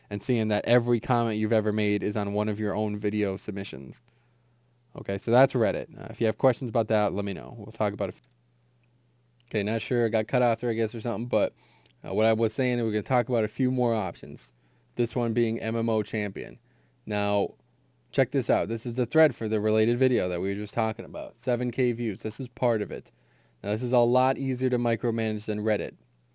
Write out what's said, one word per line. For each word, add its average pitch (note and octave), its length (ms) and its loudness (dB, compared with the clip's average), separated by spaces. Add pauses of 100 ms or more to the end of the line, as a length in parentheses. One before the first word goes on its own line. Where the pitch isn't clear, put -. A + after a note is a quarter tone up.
and G2+ 120 -4
seeing A2+ 280 2
that G#2 160 2
every A#2+ 340 4
comment A#2 400 0
you've A2 140 2
ever G#2+ 180 4
made G#2 320 2
is G#2 120 0
on G2+ 180 -2
one G#2 140 0
of G#2 120 -2
your G#2 160 -2
own G#2+ 200 0
video G#2 420 0
submissions. F#2+ 680 -10 (920)
Okay, G2 220 -6
so A2+ 140 -4
that's C3 220 6
Reddit. G2 340 0 (120)
Uh, G2+ 120 -12
if - 80 -14
you A2+ 80 2
have G#2+ 100 0
questions B2+ 320 2
about A2+ 200 0
that, G#2+ 240 2
let G2+ 120 -4
me G2 80 -4
know. C2 240 -12
We'll A2+ 140 -14
talk G#2 220 -2
about G2 160 -4
it. - 120 -14 (1300)
Okay, G#2 140 0
not A2 180 -2
sure. A#2+ 280 0
Got A2 180 0
cut B2+ 140 0
off A#2+ 180 2
there, B2 100 -2
I A2+ 40 0
guess, A2 200 -2
or A#2+ 60 -10
something. A2+ 280 -4
But, G#2 260 2 (500)
uh, G2 100 -8
what G#2+ 120 2
I A2+ 80 4
was A2 200 0
saying, B2 260 0
we're A2+ 120 0
gonna G#2+ 100 0
talk B2 280 0
about A#2 140 2
a G#2+ 40 0
few B2+ 240 0
more B2 240 2
options. E2+ 580 -8 (420)
This A#2+ 200 -2
one A#2+ 180 0
being A2+ 260 0
M A2+ 160 -4
M A#2 140 0
O A2 140 2
Champion. G2+ 560 -6 (460)
Now, G#2 500 0 (560)
check C3 200 0
this C3+ 180 0
out. G2 200 2
This A2+ 160 -6
is A#2 100 -6
the B2 100 0
thread D#3 300 4
for A2 120 -6
the G#2+ 120 0
related A2 380 2
video A#2+ 320 2
that F2 100 -2
we F#2+ 100 -2
were G2 60 -2
just G#2 180 -8
talking A2 320 -2
about. D2+ 300 -10
Seven B2 360 -2
K B2+ 200 0
views. A2+ 300 -4
This - 180 -6
is C3 80 -8
part A#2 340 0
of F#2 100 -6
it. - 200 -10 (520)
Now, G2+ 80 -2
this A2 120 -2
is A#2+ 80 -4
a B2 80 6
lot B2+ 380 4
easier C3 320 -2
to A#2+ 80 2
micromanage A2+ 680 0
than G#2+ 140 -2
Reddit, G#2 360 -2 (380)